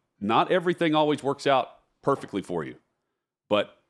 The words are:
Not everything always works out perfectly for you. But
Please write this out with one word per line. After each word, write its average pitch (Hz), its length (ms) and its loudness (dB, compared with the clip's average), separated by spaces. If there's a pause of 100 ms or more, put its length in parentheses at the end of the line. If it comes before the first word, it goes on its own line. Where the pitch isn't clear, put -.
(200)
Not 117 320 0
everything 170 420 0
always 151 300 2
works 139 240 -4
out 135 220 2 (340)
perfectly 135 380 -2
for 87 240 -6
you. 64 100 -12 (760)
But 104 280 0 (120)